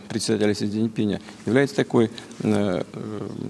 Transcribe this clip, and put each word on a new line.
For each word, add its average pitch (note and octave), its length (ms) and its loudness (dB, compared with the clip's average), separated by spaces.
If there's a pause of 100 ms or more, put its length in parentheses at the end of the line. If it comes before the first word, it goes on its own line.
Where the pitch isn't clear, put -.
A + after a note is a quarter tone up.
председателя G#2 440 2
Си G#2 160 -2
Цзиньпиня G#2+ 540 0 (240)
является C3+ 280 4
такой, A#2+ 360 4 (300)
э, G2+ 420 2 (100)
э, G#2+ 360 -8 (220)